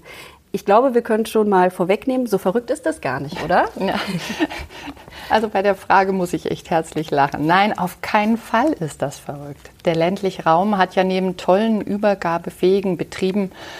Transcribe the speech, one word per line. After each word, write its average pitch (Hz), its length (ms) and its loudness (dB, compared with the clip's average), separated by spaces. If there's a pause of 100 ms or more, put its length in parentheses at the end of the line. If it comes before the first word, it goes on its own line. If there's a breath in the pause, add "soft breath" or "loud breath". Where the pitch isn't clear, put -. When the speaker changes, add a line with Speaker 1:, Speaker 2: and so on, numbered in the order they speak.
(520 loud breath)
Speaker 1:
Ich 202 120 -6
glaube, 240 300 6
wir 233 80 4
können 220 240 0
schon 214 240 2
mal 185 200 4
vorwegnehmen, 240 560 0
so 196 120 0
verrückt 233 320 -2
ist 302 160 -4
das 311 160 -4
gar 135 180 -4
nicht, 151 240 -10
oder? 175 280 2
Speaker 2:
<laughs> - 60 -12
Ja. 190 180 -2 (1300 loud breath)
Also 220 200 2
bei 208 120 -2
der 196 140 2
Frage 190 380 2
muss 180 200 -2
ich - 200 -4
echt - 180 -8
herzlich 160 400 -2
lachen. 147 360 2
Nein, 196 300 2
auf - 240 -6
keinen 214 360 0
Fall 240 380 0
ist - 280 -6
das 139 160 -6
verrückt. 143 520 -16 (140)
Der 165 120 2
ländliche 185 480 -2
Raum 190 340 4
hat 185 160 2
ja 190 80 2
neben 185 340 0
tollen, 214 440 2
übergabefähigen 190 1160 0
Betrieben 185 540 -2 (300 loud breath)